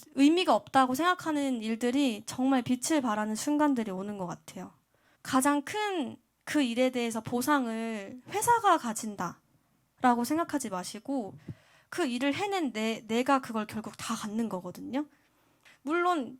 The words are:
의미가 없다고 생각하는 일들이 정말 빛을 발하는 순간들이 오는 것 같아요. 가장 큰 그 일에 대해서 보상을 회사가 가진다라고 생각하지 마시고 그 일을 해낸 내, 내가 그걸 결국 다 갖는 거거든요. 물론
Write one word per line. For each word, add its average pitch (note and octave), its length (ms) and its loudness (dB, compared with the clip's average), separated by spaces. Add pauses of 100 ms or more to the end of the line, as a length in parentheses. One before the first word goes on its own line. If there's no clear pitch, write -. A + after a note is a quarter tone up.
(140)
의미가 D4+ 400 6
없다고 C4 400 2
생각하는 D4 680 0
일들이 A#3 640 0
정말 C4 360 2
빛을 B3+ 400 0
발하는 G#3+ 320 -2
순간들이 C#4+ 560 2
오는 G3 280 -6
것 F3+ 80 -6
같아요. F3+ 460 -12 (500)
가장 C#4+ 400 2
큰 F4+ 540 -4 (300)
그 D4+ 160 0
일에 B3+ 280 2
대해서 A#3 300 -2
보상을 A3+ 1080 -2
회사가 G#4+ 500 4
가진다라고 A3 1500 -2
생각하지 D4 460 -2
마시고 G3+ 640 -6 (540)
그 F4 180 -2
일을 B3+ 280 0
해낸 F#4 380 -2
내, A3 360 -2
내가 B3+ 320 2
그걸 A3 260 -6
결국 G#3+ 320 -10
다 - 160 -6
갖는 A3 340 -4
거거든요. G3 580 -6 (760)
물론 E4 580 0